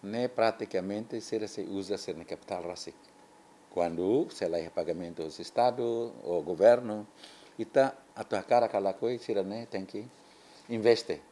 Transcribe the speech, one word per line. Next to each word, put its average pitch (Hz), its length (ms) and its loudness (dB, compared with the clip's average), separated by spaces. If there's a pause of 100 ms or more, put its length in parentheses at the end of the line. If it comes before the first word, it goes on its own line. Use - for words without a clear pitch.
né, 117 220 -2
praticamente 110 920 -2
se 107 280 -4
se 101 140 -8
usa 98 360 -4
se - 160 -8 (100)
capital 90 380 -8
rasik. 87 340 -10 (760)
Quando 90 600 2
se - 180 -4
lá 85 100 0
é 82 120 -6
pagamento 85 520 -4
do 78 200 -8
Estado 120 680 0 (100)
ou 87 200 0
governo, 107 640 4 (520)
e 113 60 -4
tá 135 300 4 (200)
a 113 100 -8
tua 98 180 -4
cara 120 260 4
cala 98 260 2
coi, 117 240 -2
se 117 160 -4
né, 101 360 -2
tem 95 140 -6
que 101 220 -10 (640)
investir. 113 500 4 (120)